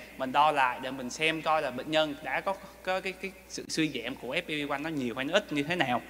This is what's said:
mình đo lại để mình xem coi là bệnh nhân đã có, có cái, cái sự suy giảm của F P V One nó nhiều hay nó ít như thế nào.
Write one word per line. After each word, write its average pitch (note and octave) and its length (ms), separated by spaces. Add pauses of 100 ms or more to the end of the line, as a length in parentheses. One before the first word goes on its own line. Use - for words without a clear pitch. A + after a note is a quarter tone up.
(180)
mình C3 140
đo D3 200
lại B2+ 300
để C3 80
mình C3 200
xem D#3+ 320
coi D#3 200
là C3+ 80
bệnh B2 200
nhân D#3 320
đã C#3 180
có, G3 140 (280)
có F#3 180
cái, F#3 120
cái F#3 180 (180)
sự - 200
suy D#3+ 200
giảm B2 260
của B2 200
F F3 80
P D3+ 260
V - 40
One C#3 60
nó D#3 120
nhiều B2+ 260
hay C3 80
nó D#3 100
ít G3+ 180
như D3 100
thế D#3+ 140
nào. B2 340